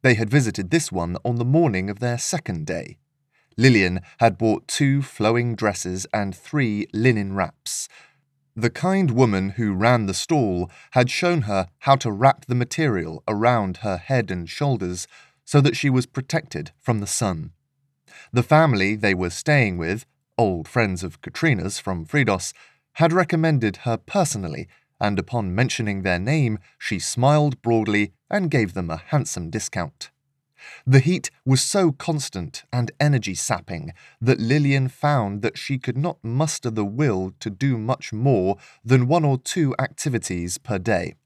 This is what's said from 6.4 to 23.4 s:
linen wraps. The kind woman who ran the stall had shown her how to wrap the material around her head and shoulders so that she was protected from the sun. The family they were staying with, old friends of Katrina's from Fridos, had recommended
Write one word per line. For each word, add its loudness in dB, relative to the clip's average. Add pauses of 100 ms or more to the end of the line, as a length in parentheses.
linen -2
wraps. -6 (680)
The -2
kind 0
woman 2
who -2
ran 2
the -2
stall -2 (220)
had 2
shown 0
her -2 (120)
how 4
to -4
wrap 2
the -2
material -2
around 0
her -4
head -2
and -6
shoulders -4 (380)
so 4
that 2
she 0
was 2
protected -8
from 0
the -6
sun. -4 (800)
The 2
family 4
they 2
were -2
staying 0
with, -4 (320)
old 0
friends -2
of -12
Katrina's -2
from -6
Fridos, 0 (400)
had 4
recommended 2